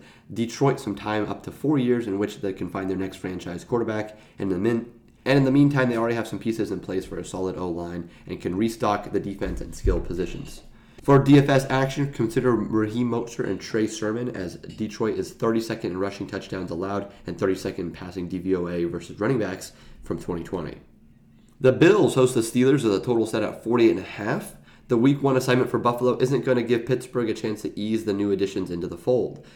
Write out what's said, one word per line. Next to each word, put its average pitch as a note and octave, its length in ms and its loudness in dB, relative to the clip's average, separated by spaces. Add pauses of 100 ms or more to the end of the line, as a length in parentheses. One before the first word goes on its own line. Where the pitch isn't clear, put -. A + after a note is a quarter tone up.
(320)
Detroit A#2 480 0
some G2+ 140 -4
time G#2 340 -4
up G2 140 -10
to - 100 -12
four D3 240 0
years A#2+ 300 2
in G2 120 -2
which G#2 220 -4
they G2 140 -4
can F#2 160 -8
find F#2+ 180 -4
their F#2+ 80 -2
next F#2+ 200 -4
franchise F2 460 -8
quarterback, A2 540 -4 (220)
and G2 120 -2
in F#2 60 0
the - 20 -2
min-, A2+ 320 0 (360)
and C3+ 100 4
in C#3 80 6
the C3 60 4
meantime, C#3 400 4
they A2+ 80 0
already A#2 160 0
have A2+ 140 -4
some G#2 100 -6
pieces G#2+ 320 -2
in F#2 100 -4
place F#2 240 -4
for F2+ 140 -10
a F2 80 -6
solid F#2 320 -4
O-line E2+ 500 -6 (180)
and F#2 140 -8
can F2+ 160 -4
restock G#2+ 560 -2
the G2+ 80 0
defense F#2+ 400 -6
and - 140 -10
skill F2 260 2
positions. - 600 -6 (400)
For C#3+ 160 8
D C#3 180 8
F C#3+ 140 6
S C3+ 180 4
action, C3+ 420 0
consider B2 440 0
Raheem A2 560 0
Mostert A#2 400 -4
and F#2 100 -4
Trey A2 260 0
Sermon, A2 480 -4
as F2+ 220 -8
Detroit A2 640 -4
is F#2 140 -4
thirty-second A2+ 580 -2
in F2+ 80 -4
rushing G2 280 -4
touchdowns F#2+ 440 -6
allowed F#2+ 420 -6 (140)
and F2 120 -8
thirty-second F#2+ 500 -2
in D#2 40 -8
passing F2+ 360 -8
D F2+ 100 -4
V F#2 180 0
O F2 100 0
A F2 180 -2
versus E2+ 360 -6
running A#2+ 180 2
backs F#2+ 340 -6 (300)
from E2+ 160 -6
twenty E2+ 240 -6
twenty. E2+ 360 -8 (800)
The B2+ 140 6
Bills E3 440 6
host B2+ 180 6
the A2+ 80 2
Steelers C3 420 4
with G#2 100 4
a F#2+ 60 2
total A2+ 240 2
set G#2+ 180 -2
at - 220 -6
forty-eight A2+ 280 6
and F#2+ 80 -2
a - 20 -4
half. A2 540 -6 (320)
The B2 100 2
week C#3 240 4
one C3+ 160 2
assignment B2+ 320 2
for A#2 80 0
Buffalo A#2+ 400 0
isn't C3 260 0
gonna B2 180 2
give A#2 220 0
Pittsburgh B2 460 -2
a G#2+ 40 -2
chance G#2+ 280 -6
to - 160 -6
ease G#2+ 260 -2
the G#2 80 0
new G2+ 180 0
additions F#2+ 400 0
into F2 160 -6
the F2 120 -10
fold. - 580 -2